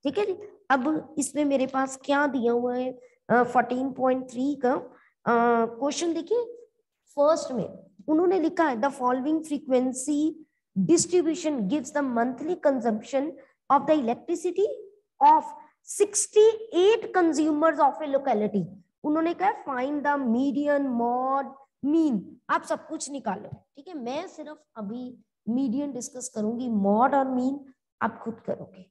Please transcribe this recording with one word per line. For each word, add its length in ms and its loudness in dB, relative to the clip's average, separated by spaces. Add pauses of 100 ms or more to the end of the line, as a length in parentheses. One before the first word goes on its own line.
ठीक 140 -2
है 80 0
जी। 120 -4 (320)
अब 480 0
इसमें 260 -2
मेरे 220 0
पास 380 -4
क्या 220 2
दिया 260 0
हुआ 240 0
है, 160 -4 (360)
अ, 160 4
फोर्टीन 480 -2
पॉइंट 380 0
थ्री 240 -2 (100)
का, 80 4
अ, 600 -6 (460)
question 360 -2
देखिए, 300 -2 (720)
first 360 2
में 160 -4 (400)
उन्होंने 320 2
लिखा 280 0
है, 80 -2
"The 160 0
following 520 -2
frequency 760 -2 (540)
distribution 920 2
gives 240 -2
the 140 0
monthly 500 -2 (100)
consumption 640 0 (400)
of 160 4
the 100 4
electricity 680 -2 (540)
of 320 6 (360)
sixty-eight 1300 4
consumers 720 2
of 160 0
a 60 -6
locality।" 560 0 (400)
उन्होंने 300 0
कहा, 300 -2
"Find 420 -4
the 100 2 (100)
median, 720 0
mode, 560 -2 (320)
mean।" 340 2 (300)
आप 140 0
सब 240 -6
कुछ 220 -10
निकालो, 380 -8
ठीक 400 -20
है, 60 -16
मैं 340 -8
सिर्फ 340 -18 (140)
अभी 400 -12 (320)
median 440 -2
discuss 420 -12
करूंगी, 340 -4
mod 460 4
और 160 2
mean 280 -2 (420)
आप 220 -4
खुद 240 -10
करोगे 440 -10